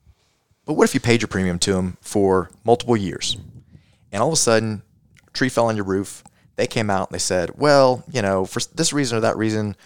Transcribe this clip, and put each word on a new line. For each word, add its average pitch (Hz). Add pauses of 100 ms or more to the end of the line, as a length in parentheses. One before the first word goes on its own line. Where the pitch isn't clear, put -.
(640)
but 151
what 165
if 220
you 135
paid 117
your 107
premium 92
to 98
'em 90
for 95 (120)
multiple 120
years, - (720)
and 101
all 135
of 165
a 147
sudden, 110 (500)
tree 127
fell 117
on 110
your 101
roof, 95 (340)
they 117
came 110
out 95
and -
they 82
said, 90
"Well, 135
you 123
know, 98
for -
s-, -
this -
reason 131
or 110
that 113
reason, 107 (100)